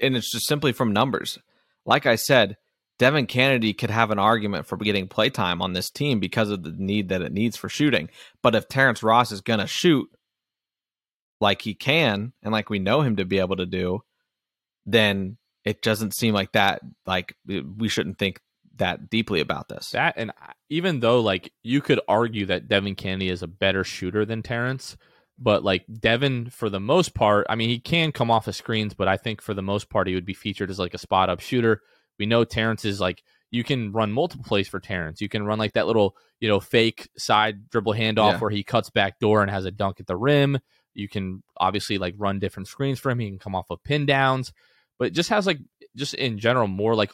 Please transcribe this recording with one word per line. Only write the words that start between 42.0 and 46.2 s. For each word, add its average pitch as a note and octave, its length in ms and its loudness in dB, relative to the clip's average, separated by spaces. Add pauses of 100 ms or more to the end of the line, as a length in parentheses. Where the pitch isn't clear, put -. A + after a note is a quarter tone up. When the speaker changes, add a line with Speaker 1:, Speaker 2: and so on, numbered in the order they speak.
Speaker 2:
run G2 220 -2
different F#2+ 280 -8
screens C#3 320 -4
for C3+ 120 -2
him. B2 80 -2
He G#2+ 100 -4
can F#2+ 100 -12
come F#2+ 160 -8
off F#2 140 -6
of F2 140 -10
pin C#3+ 240 -2
downs. C3+ 460 2 (460)
But B2+ 80 0
it - 80 -4
just E3+ 160 0
has, G#3 160 0
like, E3 100 0 (380)
just C3+ 180 -8
in A#2 240 -4